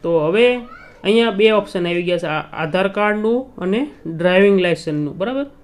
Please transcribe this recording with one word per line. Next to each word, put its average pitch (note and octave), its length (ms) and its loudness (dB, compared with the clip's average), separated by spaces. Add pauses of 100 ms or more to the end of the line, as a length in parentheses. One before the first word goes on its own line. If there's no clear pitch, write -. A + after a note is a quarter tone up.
તો E3+ 180 0
હવે A3+ 360 2 (480)
અહીંયા A3+ 260 2
બે G#3 200 4
ઓપ્શન G3+ 360 0
આવી F3 160 -2
ગયા F3 160 0
છે, E3+ 80 -4
આ D#3 360 -6
આધાર F3+ 260 0
કાર્ડનું G#3+ 720 -2
અને A3+ 280 -2 (160)
ડ્રાઇવિંગ F#3 540 4
લાયસન્સનું, D3+ 580 -2
બરાબર? C4 280 -4 (180)